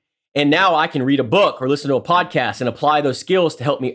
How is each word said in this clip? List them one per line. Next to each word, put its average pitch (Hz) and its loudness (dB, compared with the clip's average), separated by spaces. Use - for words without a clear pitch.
And 143 2
now 175 4
I 156 0
can 143 -4
read 135 0
a 123 0
book 165 0
or 131 -4
listen 143 -2
to 135 2
a 117 0
podcast 160 -2
and 120 -2
apply 147 0
those 139 -2
skills 180 0
to 123 -8
help 139 0
me 127 -4